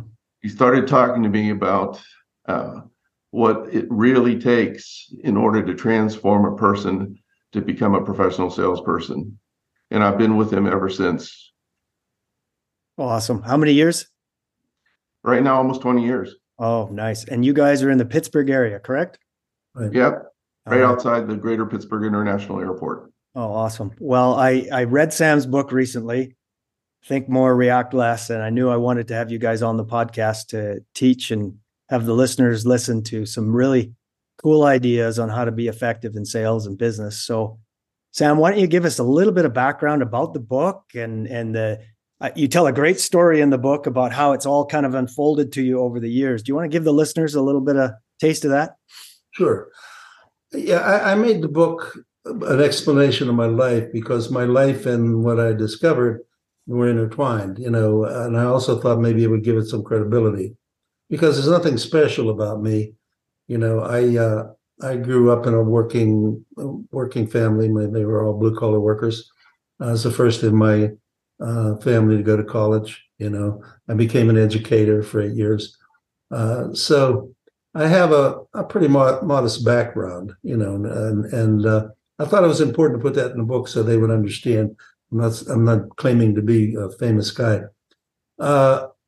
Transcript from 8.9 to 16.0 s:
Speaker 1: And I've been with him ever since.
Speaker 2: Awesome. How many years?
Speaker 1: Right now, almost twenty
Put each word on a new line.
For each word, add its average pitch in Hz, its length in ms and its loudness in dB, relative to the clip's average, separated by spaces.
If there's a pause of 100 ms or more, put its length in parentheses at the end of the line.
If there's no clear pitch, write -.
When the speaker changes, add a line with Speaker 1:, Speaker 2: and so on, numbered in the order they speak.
Speaker 1:
And 107 120 0
I've 101 140 2
been 110 220 4
with 107 120 0
him 101 160 0
ever 95 220 -2
since. - 640 -6 (1400)
Speaker 2:
Awesome. 113 460 -2
How 120 160 0
many 151 140 4
years? 160 340 4 (1160)
Speaker 1:
Right 127 200 2
now, 135 140 2
almost 131 260 0
twenty 123 220 2